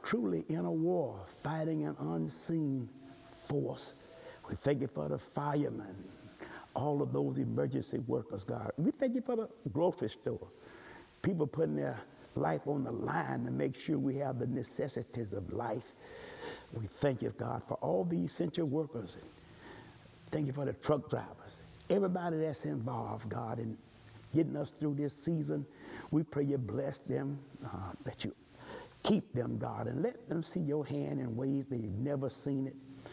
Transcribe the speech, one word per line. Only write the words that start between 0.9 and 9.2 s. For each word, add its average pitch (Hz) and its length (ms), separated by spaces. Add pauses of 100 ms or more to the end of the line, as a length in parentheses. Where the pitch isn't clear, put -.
fighting 156 420
an 151 160
unseen 156 880 (440)
force. - 640 (540)
We - 80
thank 139 240
you 135 80
for 147 200
the 147 100
firemen, 143 760 (800)
all 143 280
of 127 100
those 139 260
emergency 131 600
workers, 113 440
God. 107 340
We 180 140
thank 254 240
you 254 60